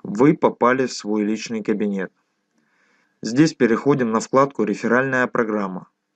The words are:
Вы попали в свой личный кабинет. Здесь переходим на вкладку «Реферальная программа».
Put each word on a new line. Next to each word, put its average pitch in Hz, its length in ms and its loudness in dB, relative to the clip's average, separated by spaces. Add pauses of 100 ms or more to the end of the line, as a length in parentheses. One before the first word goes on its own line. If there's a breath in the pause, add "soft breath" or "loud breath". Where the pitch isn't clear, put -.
Вы 123 320 4
попали 123 520 2
в 123 60 -8
свой 107 300 -2
личный 110 400 -4
кабинет. 101 480 -4 (1080)
Здесь 139 320 0
переходим 120 580 0
на 110 80 0
вкладку 135 440 0
«Реферальная 123 640 0
программа». 104 600 -4 (280)